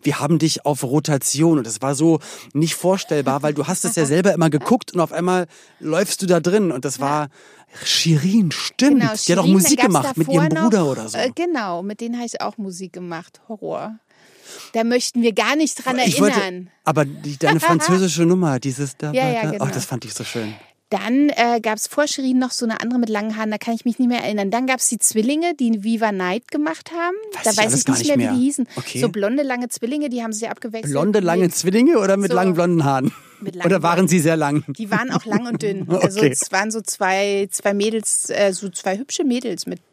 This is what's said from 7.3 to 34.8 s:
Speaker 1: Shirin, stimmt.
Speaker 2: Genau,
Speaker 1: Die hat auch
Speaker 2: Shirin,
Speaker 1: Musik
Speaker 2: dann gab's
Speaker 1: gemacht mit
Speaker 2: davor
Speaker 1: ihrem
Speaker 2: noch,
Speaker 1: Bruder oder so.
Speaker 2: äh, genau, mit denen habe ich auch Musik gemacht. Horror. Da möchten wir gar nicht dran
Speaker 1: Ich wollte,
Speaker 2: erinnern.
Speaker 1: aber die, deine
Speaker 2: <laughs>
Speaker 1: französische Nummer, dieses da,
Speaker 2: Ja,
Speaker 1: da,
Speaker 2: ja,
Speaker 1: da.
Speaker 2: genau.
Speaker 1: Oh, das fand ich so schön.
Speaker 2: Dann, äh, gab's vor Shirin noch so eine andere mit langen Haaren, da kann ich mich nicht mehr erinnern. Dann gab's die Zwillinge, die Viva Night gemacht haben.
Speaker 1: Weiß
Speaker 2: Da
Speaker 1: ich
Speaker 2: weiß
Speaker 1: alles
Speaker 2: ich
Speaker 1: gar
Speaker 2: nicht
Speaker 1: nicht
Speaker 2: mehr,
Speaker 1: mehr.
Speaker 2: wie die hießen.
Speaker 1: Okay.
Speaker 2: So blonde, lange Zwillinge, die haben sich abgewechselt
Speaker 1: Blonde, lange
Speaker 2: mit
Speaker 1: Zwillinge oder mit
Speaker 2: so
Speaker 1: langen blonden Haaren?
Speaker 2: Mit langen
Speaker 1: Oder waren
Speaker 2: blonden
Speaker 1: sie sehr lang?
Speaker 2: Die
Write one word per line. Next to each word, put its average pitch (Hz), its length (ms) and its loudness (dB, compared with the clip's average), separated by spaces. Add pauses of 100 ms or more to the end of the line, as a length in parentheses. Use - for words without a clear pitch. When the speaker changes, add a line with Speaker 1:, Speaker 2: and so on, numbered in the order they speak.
Speaker 1:
Shirin, 165 680 2
stimmt. 277 480 2
Speaker 2:
Genau, 220 120 2 (140)
Speaker 1:
Die 175 60 4
hat 175 60 4
auch 190 60 2
Speaker 2:
Shirin, 175 80 6
Speaker 1:
Musik 190 280 4
Speaker 2:
dann 247 100 4
gab's 170 120 4
Speaker 1:
gemacht - 160 -2
mit 160 100 2
Speaker 2:
davor 269 140 4
Speaker 1:
ihrem 208 120 2
Speaker 2:
noch, 320 100 0
Speaker 1:
Bruder 202 220 4
oder 117 220 -2
so. 104 100 -6
Speaker 2:
äh, 247 160 0
genau, 233 480 -2
mit 208 180 -8
denen 233 160 -6
habe 240 100 -6
ich - 140 -8
auch - 180 -6
Musik 190 340 -10
gemacht. 175 560 -12
Horror. 214 500 -10 (720)
Da 226 120 0
möchten 240 380 0
wir 233 100 4
gar 226 240 2
nicht - 280 0
dran 262 140 -2
Speaker 1:
Ich 220 220 2
wollte, 208 200 4
Speaker 2:
erinnern. 185 300 -6 (140)
Speaker 1:
aber 151 200 2
die, 143 340 -10
deine - 220 4
Speaker 2:
<laughs> - 0 -
Speaker 1:
französische 170 640 2
Nummer, 170 340 2
dieses 135 360 -6
da, 151 160 -6
Speaker 2:
Ja, 254 100 0
Speaker 1:
da, 254 100 0
Speaker 2:
ja, 233 100 -2
Speaker 1:
da. 208 100 -2
Speaker 2:
genau. 202 120 -4
Speaker 1:
Oh, - 80 -2
das - 140 -4
fand - 180 -8
ich 104 100 -12
so 123 100 -8
schön. 107 300 -8 (360)
Speaker 2:
Dann, 240 400 2
äh, 240 320 2
gab's 220 240 -4
vor 294 200 0
Shirin 262 320 -2
noch 254 120 -2
so - 160 -4
eine 220 160 -4
andere 240 160 -2
mit 233 100 0
langen 214 300 -4
Haaren, 220 120 -4
da 214 60 -4
kann 233 180 -6
ich 226 120 -6
mich 240 120 -4
nicht 247 100 2
mehr 240 140 0
erinnern. 202 280 -2
Dann 240 160 -2
gab's 254 220 0
die 220 100 -4
Zwillinge, 294 560 0
die 226 280 0
Viva 220 300 0
Night 185 380 -4
gemacht 311 420 -4
haben. 339 240 -4 (160)
Speaker 1:
Weiß - 120 -10
Speaker 2:
Da 226 80 2
Speaker 1:
ich 196 40 0
Speaker 2:
weiß 214 100 2
Speaker 1:
alles 226 140 0
Speaker 2:
ich - 60 -2
Speaker 1:
gar 269 80 2
Speaker 2:
nicht 247 80 -2
Speaker 1:
nicht 294 140 0
Speaker 2:
mehr, 247 100 2
Speaker 1:
mehr. 247 60 -2
Speaker 2:
wie 254 40 0
die 247 80 2
hießen. 277 320 -2
Speaker 1:
Okay. - 240 -8
Speaker 2:
So 240 80 2
blonde, 208 340 -2
lange 247 280 -4
Zwillinge, 285 400 -4
die 240 120 -6
haben 226 120 -6
sich 220 160 -6
abgewechselt 220 420 -8
Speaker 1:
Blonde, 196 280 2
lange 180 240 2
Speaker 2:
mit 170 100 0
Speaker 1:
Zwillinge 233 440 4
oder 196 200 4
mit 202 120 0
Speaker 2:
so - 60 2
Speaker 1:
langen 185 160 4
blonden 170 320 2
Haaren? 139 260 2 (300)
Speaker 2:
Mit 175 140 -8
langen 175 120 -2
Speaker 1:
Oder 175 160 4
waren 170 120 4
Speaker 2:
blonden 185 140 4
Speaker 1:
sie 175 120 4
sehr 160 160 4
lang? 147 320 0
Speaker 2:
Die 196 220 -8